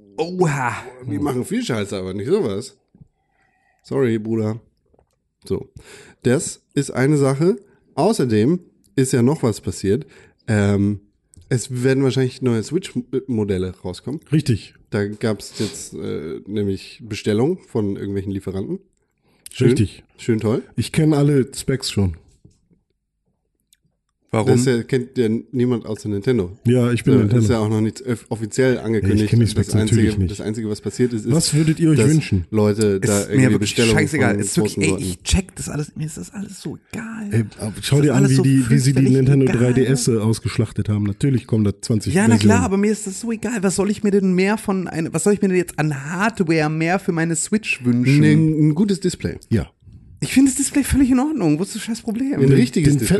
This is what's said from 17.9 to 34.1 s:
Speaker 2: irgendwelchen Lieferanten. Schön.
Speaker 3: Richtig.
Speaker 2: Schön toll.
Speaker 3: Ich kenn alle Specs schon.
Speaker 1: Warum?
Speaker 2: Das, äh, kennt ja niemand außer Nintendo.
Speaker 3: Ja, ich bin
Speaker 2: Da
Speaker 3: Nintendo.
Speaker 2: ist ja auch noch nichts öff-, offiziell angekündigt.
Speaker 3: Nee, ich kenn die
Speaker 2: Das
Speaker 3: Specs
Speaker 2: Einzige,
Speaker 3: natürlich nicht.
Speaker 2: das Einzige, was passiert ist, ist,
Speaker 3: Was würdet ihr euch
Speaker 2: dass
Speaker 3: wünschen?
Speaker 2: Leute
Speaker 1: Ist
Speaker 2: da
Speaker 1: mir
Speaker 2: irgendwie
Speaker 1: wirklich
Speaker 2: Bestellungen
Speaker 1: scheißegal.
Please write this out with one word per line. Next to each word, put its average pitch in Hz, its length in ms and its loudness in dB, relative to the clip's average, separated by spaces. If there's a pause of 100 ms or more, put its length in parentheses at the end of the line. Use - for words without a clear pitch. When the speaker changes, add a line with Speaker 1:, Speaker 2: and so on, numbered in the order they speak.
Speaker 2:
irgendwelchen 98 360 -6
Lieferanten. 95 460 -8 (720)
Schön. 123 180 0
Speaker 3:
Richtig. 117 360 0 (140)
Speaker 2:
Schön 113 220 -2
toll. 113 220 0 (140)
Speaker 3:
Ich - 160 -4
kenn 156 220 4
alle 143 400 2
Specs - 360 -6
schon. 95 260 0 (2250)
Speaker 1:
Warum? 110 140 0
Speaker 2:
Das, 127 220 4
äh, 117 160 0
kennt 127 340 -4
ja 117 100 2 (220)
niemand 123 360 -2
außer 107 220 -8
Nintendo. 101 560 -2
Speaker 3:
Ja, 120 280 2
ich 120 100 -2
bin 131 120 4
Speaker 2:
Da 104 40 6
Speaker 3:
Nintendo. 110 240 4
Speaker 2:
ist 104 80 2
ja 117 80 2
auch 107 100 0
noch 110 120 0
nichts 107 200 -2
öff-, - 280 -6
offiziell 117 500 0
angekündigt. 104 400 0
Speaker 3:
Nee, 107 60 2
ich 104 60 -2
kenn 117 100 6
die 117 60 6
Speaker 2:
Das - 40 0
Speaker 3:
Specs - 240 -2
Speaker 2:
Einzige, 110 280 2
Speaker 3:
natürlich 107 160 2
nicht. 92 120 0
Speaker 2:
das - 100 -10
Einzige, 110 300 -6
was 104 100 -6
passiert 120 320 -2
ist, 107 140 -4
ist, 117 60 0
Speaker 3:
Was 160 200 0
würdet 156 280 2
ihr 160 100 4
euch 147 80 4
Speaker 2:
dass 113 100 4
Speaker 3:
wünschen? 139 440 2
Speaker 2:
Leute 104 500 2
Speaker 1:
Ist 104 60 0
Speaker 2:
da 104 40 2
Speaker 1:
mir 101 100 2
Speaker 2:
irgendwie 127 200 2
Speaker 1:
wirklich 107 160 4
Speaker 2:
Bestellungen 110 400 2
Speaker 1:
scheißegal. 131 360 0